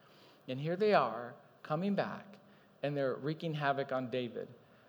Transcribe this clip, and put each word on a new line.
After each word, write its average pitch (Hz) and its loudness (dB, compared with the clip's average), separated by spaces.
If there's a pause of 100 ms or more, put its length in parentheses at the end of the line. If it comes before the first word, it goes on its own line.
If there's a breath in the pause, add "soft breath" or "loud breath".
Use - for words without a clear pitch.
(480 soft breath)
And 127 -4
here 160 0
they 208 6
are 120 2 (280)
coming 185 0
back, 123 -2 (580 soft breath)
and 143 0
they're 135 2
wreaking 160 -2
havoc 139 0
on 127 0
David. 113 -2 (400 soft breath)